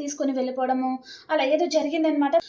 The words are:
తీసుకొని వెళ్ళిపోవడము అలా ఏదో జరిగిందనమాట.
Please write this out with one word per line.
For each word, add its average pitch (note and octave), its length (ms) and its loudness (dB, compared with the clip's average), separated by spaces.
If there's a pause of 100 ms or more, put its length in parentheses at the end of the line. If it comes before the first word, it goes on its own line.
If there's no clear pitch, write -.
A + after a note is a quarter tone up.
తీసుకొని C#4 380 -4
వెళ్ళిపోవడము B3+ 520 -2 (400)
అలా D4+ 140 2 (100)
ఏదో F4 120 2 (100)
జరిగిందనమాట. D4 580 2 (140)